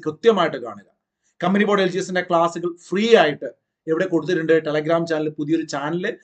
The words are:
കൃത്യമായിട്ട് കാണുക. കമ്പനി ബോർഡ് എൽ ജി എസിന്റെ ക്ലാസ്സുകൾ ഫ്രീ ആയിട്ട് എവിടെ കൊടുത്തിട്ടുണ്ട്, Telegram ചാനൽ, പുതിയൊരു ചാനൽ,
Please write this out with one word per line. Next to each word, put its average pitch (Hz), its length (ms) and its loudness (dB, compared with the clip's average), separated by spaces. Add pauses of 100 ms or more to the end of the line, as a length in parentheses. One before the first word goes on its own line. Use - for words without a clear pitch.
കൃത്യമായിട്ട് 160 520 0
കാണുക. 110 280 -14 (580)
കമ്പനി 196 200 4
ബോർഡ് 202 180 4
എൽ 190 60 2
ജി 180 100 -4
എസിന്റെ 180 240 -4
ക്ലാസ്സുകൾ 170 540 -2 (140)
ഫ്രീ 220 260 4
ആയിട്ട് 147 540 0 (180)
എവിടെ 160 180 0
കൊടുത്തിട്ടുണ്ട്, 160 640 0
Telegram 156 360 0
ചാനൽ, 156 240 -2
പുതിയൊരു 156 360 -2
ചാനൽ, 160 580 -6